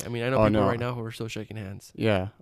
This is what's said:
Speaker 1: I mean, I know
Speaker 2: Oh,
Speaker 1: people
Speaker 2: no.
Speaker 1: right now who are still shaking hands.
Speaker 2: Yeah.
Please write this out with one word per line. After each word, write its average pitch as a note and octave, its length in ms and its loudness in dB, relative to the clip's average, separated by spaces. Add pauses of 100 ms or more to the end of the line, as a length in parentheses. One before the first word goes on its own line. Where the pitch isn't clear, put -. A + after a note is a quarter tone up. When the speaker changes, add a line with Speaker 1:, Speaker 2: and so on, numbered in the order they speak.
Speaker 1:
I - 40 -8
mean, A#2 140 -4
I A#2+ 60 -2
know C3 80 2
Speaker 2:
Oh, A2 100 6
Speaker 1:
people G#2+ 140 4
Speaker 2:
no. G2 60 4
Speaker 1:
right A2+ 120 0
now B2 140 -4
who A#2+ 100 -6
are A2+ 80 -8
still A2+ 180 -8
shaking G#2+ 280 -10
hands. G2 380 -12
Speaker 2:
Yeah. G2+ 340 2 (120)